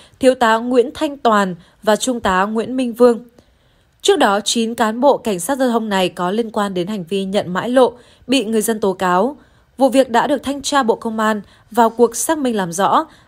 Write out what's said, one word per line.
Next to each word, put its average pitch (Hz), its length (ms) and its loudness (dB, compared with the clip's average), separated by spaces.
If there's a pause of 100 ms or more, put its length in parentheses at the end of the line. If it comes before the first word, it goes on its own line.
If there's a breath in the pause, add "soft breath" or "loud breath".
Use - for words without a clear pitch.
(200 loud breath)
Thiếu 262 160 4
tá 226 220 2
Nguyễn 247 360 0
Thanh 285 240 -6
Toàn 202 380 2 (280 soft breath)
và 214 120 2
Trung 240 240 -2
tá 190 240 0
Nguyễn 220 340 -4
Minh 247 160 -2
Vương. 240 320 4 (760 soft breath)
Trước 392 180 2
đó, 208 200 2
chín 226 360 -4
cán 226 240 -2
bộ 247 180 4
cảnh 202 220 -4
sát 269 180 -4
giao 254 120 0
thông 220 200 -2
này 190 200 0
có 180 220 -4
liên 226 180 -4
quan 202 240 -4
đến 180 140 -4
hành 208 160 -6
vi 196 220 -6
nhận 190 280 -4
mãi 185 160 -4
lộ, 247 240 4 (340 loud breath)
bị 247 180 0
người 220 160 0
dân 220 180 -2
tố 202 140 0
cáo. 190 440 0 (400 soft breath)
Vụ 262 120 4
việc 254 200 2
đã 226 180 2
được 277 160 -2
Thanh 277 180 -6
tra 277 220 0
Bộ 269 120 0
Công 226 240 -6
an 214 220 0 (300 soft breath)
vào 226 180 4
cuộc 233 260 2
xác 320 220 -2
minh 254 180 -2
làm 185 160 -4
rõ 190 340 0 (220 soft breath)